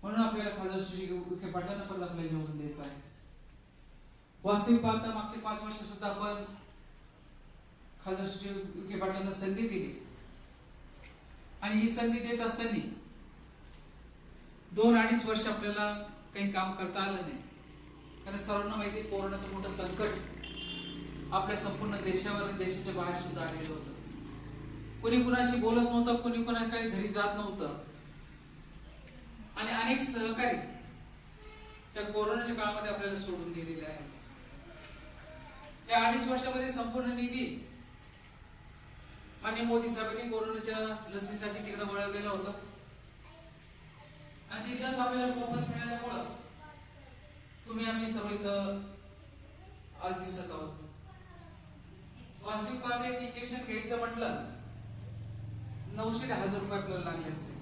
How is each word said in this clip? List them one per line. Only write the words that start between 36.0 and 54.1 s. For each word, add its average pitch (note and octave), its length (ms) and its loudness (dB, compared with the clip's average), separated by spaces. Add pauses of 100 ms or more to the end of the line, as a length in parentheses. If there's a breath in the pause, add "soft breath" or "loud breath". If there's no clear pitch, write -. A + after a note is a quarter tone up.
अडीच A#3 220 6
वर्षामध्ये B3+ 440 2
संपूर्ण A#3+ 440 0
निधी A#3+ 280 2 (2000)
माननीय A3+ 220 2
मोदी A#3 240 6
साहेबांनी A3+ 420 0
कोरोनाच्या A3 480 0 (360)
लसीसाठी G#3 520 -2
तिकडे G3+ 180 -4
वळवलेला G3+ 460 0
होता F#3+ 220 0 (2000)
आणि A3 140 -6
ती B3 180 -2
लस B3 160 2
आपल्याला B3 360 4
मोफत A#3+ 360 0
मिळाल्यामुळं A#3+ 540 -2 (1400)
तुम्ही A3+ 200 0
आम्ही A3 260 2
सर्व G3+ 220 0
इथं G3+ 480 2 (1200)
आज F#3 160 0
दिसत F3+ 320 0
आहोत. D#3 220 -6 (1700)
वास्तविक G#3+ 400 -2
पाहता A#3+ 260 2
एक B3 140 0
इंजेक्शन A#3+ 440 -4
घ्यायचं A#3 320 0
म्हटलं A3+ 460 0 (1500)